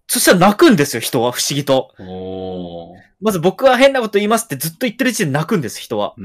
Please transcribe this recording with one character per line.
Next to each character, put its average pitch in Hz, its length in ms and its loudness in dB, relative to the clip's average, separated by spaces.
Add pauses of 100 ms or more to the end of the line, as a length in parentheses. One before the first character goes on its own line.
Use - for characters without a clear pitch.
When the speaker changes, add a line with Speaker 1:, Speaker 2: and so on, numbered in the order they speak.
Speaker 1:
そ - 140 -4
し - 40 -2
た 320 100 4
ら 185 60 2
泣 202 160 4
く 339 140 6
ん 208 60 6
で 143 80 2
す - 100 -4
よ、 113 60 -6
人 120 220 -2
は、 120 100 0
不 - 80 -6
思 - 160 -4
議 143 80 -4
と。 135 320 0
Speaker 2:
ほ 92 1000 -12
う。 - 300 -16
Speaker 1:
ま 214 80 0
ず、 185 80 -2
「僕 185 240 0
は 240 140 6
変 269 160 6
な 262 60 0
こ 220 80 -2
と 202 100 0
言 208 60 2
い 208 40 0
ま 220 100 2
す」 - 60 -8
っ - 40 -20
て - 80 -6
ず 143 120 -8
っ - 40 -8
と - 100 -20
言 247 100 -2
っ - 40 -20
て - 80 -2
る 247 80 0
時 - 60 -8
点 180 100 -2
で 135 40 -2
泣 147 140 -2
く 233 100 0
ん 160 60 -2
で 110 80 -8
す、 - 100 -14
人 - 180 -6
は。 101 200 -4
Speaker 2:
う - 60 -18